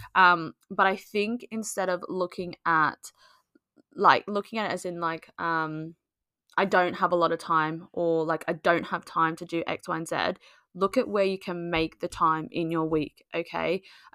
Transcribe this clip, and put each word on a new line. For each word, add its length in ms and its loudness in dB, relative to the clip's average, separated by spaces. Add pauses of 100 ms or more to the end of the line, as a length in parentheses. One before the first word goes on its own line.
(140)
Um, 380 6 (180)
but 160 2
I 100 0
think 540 -4
instead 380 -6
of 200 -4
looking 480 -6 (100)
at, 440 0 (840)
like, 320 6
looking 300 -4
at 120 -2
it 40 -2
as 100 -6
in, 160 -8
like, 380 -6
um, 560 -4 (640)
I 80 2
don't 300 2
have 140 0
a 60 4
lot 160 4
of 60 0
time, 540 0
or, 320 0
like, 220 -2
I 60 0
don't 360 2
have 180 -6
time 300 0
to 100 -12
do 200 -4
X, 220 -6
Y, 80 -4
and 100 -6
Z, 100 -4 (580)
look 220 0
at 120 2
where 160 2
you 140 0
can 300 -8
make 320 -2
the 80 -4
time 420 0
in 200 -4
your 160 0
week, 480 -2
okay? 480 -4 (320)